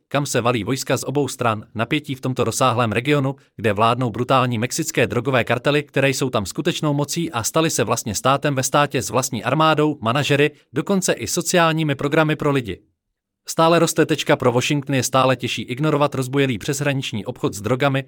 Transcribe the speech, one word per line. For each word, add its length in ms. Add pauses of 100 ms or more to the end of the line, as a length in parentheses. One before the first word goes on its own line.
kam 180
se 140
valí 240
vojska 320
z 60
obou 260
stran. 460
Napětí 400
v 60
tomto 240
rozsáhlém 480
regionu, 440 (200)
kde 160
vládnou 380
brutální 480
mexické 480
drogové 380
kartely, 380
které 280
jsou 200
tam 160
skutečnou 480
mocí 380
a 100
staly 280
se 140
vlastně 300
státem 400
ve 80
státě 400
s 80
vlastní 340
armádou, 560
manažery, 500 (220)
dokonce 400
i 140
sociálními 680
programy 420
pro 140
lidi. 320 (640)
Stále 300
roste 280
tečka. 300
Pro 160
Washington 420
je 80
stále 340
těžší 260
ignorovat 520
rozbujelý 440
přeshraniční 640
obchod 300
s 60
drogami, 480